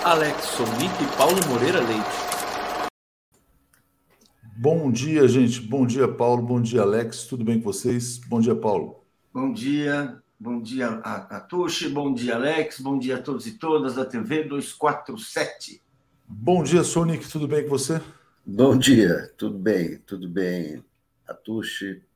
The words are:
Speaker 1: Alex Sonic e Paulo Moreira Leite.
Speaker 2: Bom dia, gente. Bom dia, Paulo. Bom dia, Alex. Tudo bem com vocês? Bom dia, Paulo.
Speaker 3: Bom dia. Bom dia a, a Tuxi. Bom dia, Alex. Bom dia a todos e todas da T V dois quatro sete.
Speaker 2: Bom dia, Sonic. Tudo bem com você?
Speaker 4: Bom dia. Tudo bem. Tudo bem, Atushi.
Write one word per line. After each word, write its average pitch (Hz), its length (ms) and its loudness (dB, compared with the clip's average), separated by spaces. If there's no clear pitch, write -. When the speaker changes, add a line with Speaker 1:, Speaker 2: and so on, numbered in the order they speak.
Speaker 1:
Alex 156 400 2
Sonic 127 600 -2
e - 140 -4
Paulo 175 300 4
Moreira 139 320 2
Leite. 113 460 -2
Speaker 2:
Bom 147 320 2
dia, 139 380 4
gente. 120 320 4
Bom 123 260 0
dia, 120 220 2
Paulo. 120 340 2
Bom 120 200 0
dia, 117 200 2
Alex. 110 420 0
Tudo - 200 -6
bem 113 160 2
com - 140 -4
vocês? 123 460 -4
Bom - 200 -2
dia, 160 160 4
Paulo. - 480 -2
Speaker 3:
Bom 131 180 -4
dia. 143 680 -4
Bom 120 220 -6
dia 117 420 -6
a, 104 340 -10
a 98 40 -12
Tuxi. 175 480 -4
Bom 139 240 -2
dia, 117 220 -2
Alex. 151 440 -2
Bom 139 200 -2
dia 123 160 -2
a 120 60 -6
todos 123 260 -6
e 107 100 -10
todas 143 380 0
da 131 100 -2
T 127 140 -6
V 156 240 -2
dois 139 280 -6
quatro 139 460 -2
sete. - 640 -8
Speaker 2:
Bom 160 340 0
dia, 156 220 4
Sonic. 165 440 0
Tudo 151 200 -4
bem 147 160 0
com 139 60 -6
você? 139 300 -2
Speaker 4:
Bom 123 320 6
dia. 110 600 6
Tudo 104 200 -6
bem. 92 480 0
Tudo 90 240 -10
bem, 87 540 -4
Atushi. 98 760 -8